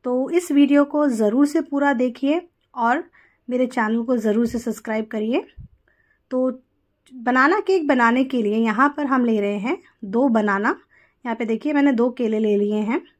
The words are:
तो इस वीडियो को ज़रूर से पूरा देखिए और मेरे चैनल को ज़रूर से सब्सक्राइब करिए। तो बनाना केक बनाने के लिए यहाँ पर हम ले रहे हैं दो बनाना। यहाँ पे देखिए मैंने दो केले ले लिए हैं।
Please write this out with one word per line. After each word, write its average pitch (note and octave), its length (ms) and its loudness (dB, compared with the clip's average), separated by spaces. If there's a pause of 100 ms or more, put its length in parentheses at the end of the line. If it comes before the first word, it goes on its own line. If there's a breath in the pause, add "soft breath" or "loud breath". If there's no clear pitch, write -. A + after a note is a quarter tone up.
तो B3+ 240 -2
इस E4+ 220 0
वीडियो C#4+ 340 6
को D4 240 0
ज़रूर A3+ 360 2
से D#4 160 0
पूरा C#4+ 320 -2
देखिए B3+ 460 0 (340)
और B3+ 300 -2 (440 soft breath)
मेरे B3 200 0
चैनल A3+ 360 0
को B3 140 0
ज़रूर A3 280 0
से A#3 140 -6
सब्सक्राइब A3 460 -6
करिए। A3+ 400 -4 (880)
तो B3+ 180 -2 (640)
बनाना C4 460 2
केक F#4+ 280 0
बनाने B3 360 4
के C4 180 -2
लिए G#3 160 0
यहाँ A3+ 400 2
पर D4 80 -4
हम B3+ 200 0
ले A3+ 160 0
रहे G3+ 160 -2
हैं B3+ 200 -4 (280 soft breath)
दो A#3 240 0
बनाना। G#3+ 400 0 (560 soft breath)
यहाँ A3+ 100 -4
पे A3+ 100 -6
देखिए A3+ 280 -4
मैंने C#4+ 200 4
दो A#3 180 2
केले A3 280 -2
ले G#3+ 180 2
लिए G#3 240 0
हैं। A#3 200 -2 (180)